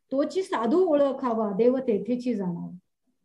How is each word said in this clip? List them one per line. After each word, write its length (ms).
तोची 320
साधू 420
ओळखावा 680
देव 260
तेथेची 580
जाणावा." 420